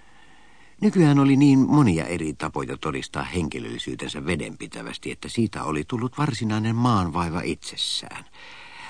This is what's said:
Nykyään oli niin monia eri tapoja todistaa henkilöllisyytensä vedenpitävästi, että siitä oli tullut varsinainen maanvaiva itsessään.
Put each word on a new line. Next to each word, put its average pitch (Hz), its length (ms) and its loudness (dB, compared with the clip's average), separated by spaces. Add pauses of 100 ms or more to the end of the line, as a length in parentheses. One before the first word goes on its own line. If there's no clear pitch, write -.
(800)
Nykyään 170 380 6
oli 139 180 6
niin 139 220 8
monia 120 460 4
eri 82 300 -4
tapoja 69 420 -6
todistaa 71 460 -6
henkilöllisyytensä 69 1040 -8
vedenpitävästi, 110 840 -8
että - 180 -12
siitä 110 360 -2
oli 76 200 -4
tullut 123 340 -8
varsinainen 110 580 -2
maanvaiva 87 680 0
itsessään. - 800 -8 (640)